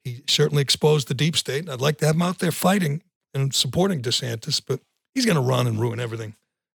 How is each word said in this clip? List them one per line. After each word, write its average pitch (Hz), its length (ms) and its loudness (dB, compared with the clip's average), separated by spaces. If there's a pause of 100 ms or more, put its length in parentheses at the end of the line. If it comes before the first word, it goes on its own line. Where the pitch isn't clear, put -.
he 123 240 -10
certainly 147 360 2
exposed 151 440 2
the 147 80 -4
deep 151 220 0
state. 135 240 -2
And 160 100 -10
I'd 123 100 -8
like 147 180 0
to 160 80 2
have 156 100 4
him 170 60 2
out 180 180 -2
there 175 100 0
fighting 180 520 0 (300)
and 135 220 0
supporting 165 480 0
DeSantis, 120 640 -4
but 131 140 -4 (340)
he's 262 120 0
gonna 175 140 4
run 127 280 2
and 107 120 0
ruin 117 200 -2
everything. 113 340 -8 (440)